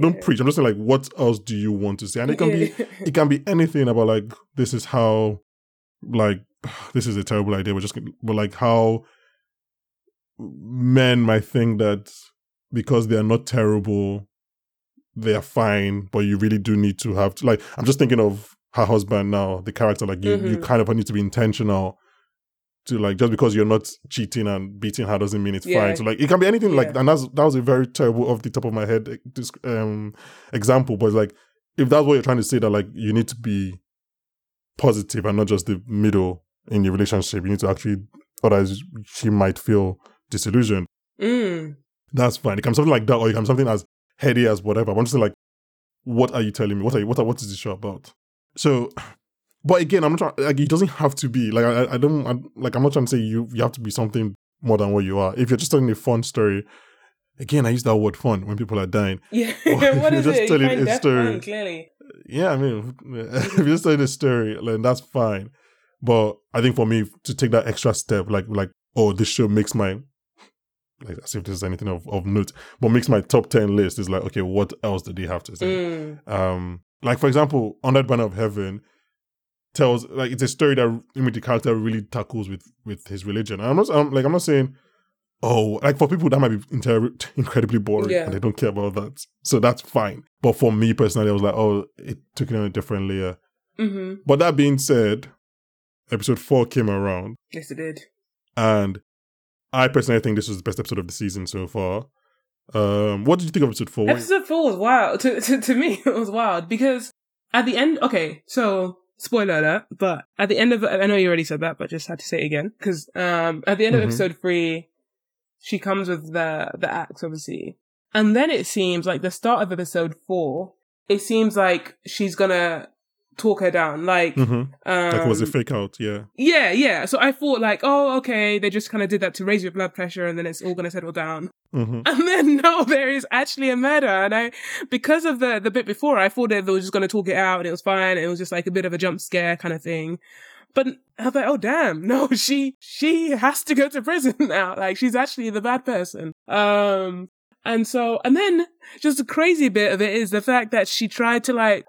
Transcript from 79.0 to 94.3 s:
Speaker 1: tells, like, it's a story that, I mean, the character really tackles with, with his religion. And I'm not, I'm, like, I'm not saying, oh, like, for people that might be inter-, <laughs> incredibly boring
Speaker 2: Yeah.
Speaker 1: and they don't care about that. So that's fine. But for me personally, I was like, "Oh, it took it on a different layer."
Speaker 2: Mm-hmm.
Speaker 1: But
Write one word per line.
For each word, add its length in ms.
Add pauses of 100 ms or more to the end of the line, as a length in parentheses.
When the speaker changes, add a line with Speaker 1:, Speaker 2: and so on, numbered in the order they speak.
Speaker 1:
tells, 360
like, 220
it's 120
a 40
story 280
that, 100 (300)
I 40
mean, 140
the 80
character 340
really 260
tackles 480
with, 140 (220)
with 220
his 180
religion. 340
And 100
I'm 60
not, 140
I'm, 220
like, 140
I'm 60
not 100
saying, 340 (680)
oh, 400
like, 140
for 100
people 220
that 100
might 100
be 120 (100)
inter-, 400 (120)
<laughs> 120
incredibly 440
boring 300
Speaker 2:
Yeah. 160
Speaker 1:
and 80
they 60
don't 180
care 120
about 260
that. 300 (180)
So 160
that's 220
fine. 420 (180)
But 120
for 180
me 220
personally, 360
I 40
was 80
like, 140
"Oh, 300 (120)
it 200 (180)
took 140
it 60
on 80
a 60
different 400
layer." 280 (400)
Speaker 2:
Mm-hmm. 480
Speaker 1:
But 140